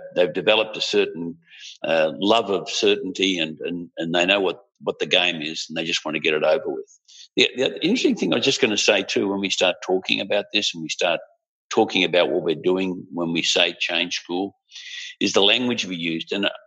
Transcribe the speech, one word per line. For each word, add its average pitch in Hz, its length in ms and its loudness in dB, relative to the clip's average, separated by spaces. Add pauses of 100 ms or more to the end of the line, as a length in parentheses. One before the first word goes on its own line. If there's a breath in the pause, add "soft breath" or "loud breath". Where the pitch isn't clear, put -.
(140)
they've 87 180 4
developed 107 440 2
a 87 40 -4
certain, 85 560 0 (480 loud breath)
uh, 80 340 2
love 104 320 4
of 90 200 -2
certainty 95 680 0
and, 78 220 -4
and, 85 380 -6
and 82 160 -4
they 87 100 2
know 98 160 4
what, 87 200 -2 (200)
what - 180 -4
the 90 80 -2
game 90 360 2
is 76 260 -8
and 80 80 -8
they 82 80 -4
just 85 200 -4
wanna 78 160 -4
get 78 120 0
it 78 120 0
over 78 220 2
with. - 340 -8 (360 loud breath)
The, - 200 4
the - 280 -2
interesting 247 320 2
thing 185 160 0
I - 40 0
was - 80 -2
just 139 160 2
gonna 107 180 2
say 101 240 2
too, 104 260 0
when 98 120 -2
we 95 100 -2
start 92 340 2
talking 95 360 0
about 101 320 -2
this 104 220 -2
and 85 80 -10
we 78 60 -8
start 85 320 -2 (500)
talking 98 340 2
about 85 260 4
what 82 120 0
we're 80 120 0
doing 90 580 -2
when 85 200 -4
we 85 100 -2
say 90 380 2
change 87 340 -2
school, 95 420 -6 (640 loud breath)
is 101 120 0
the 101 100 4
language 117 420 2
we 92 120 -8
used. 82 360 -4
And, 101 140 -2
uh, - 40 -2 (160)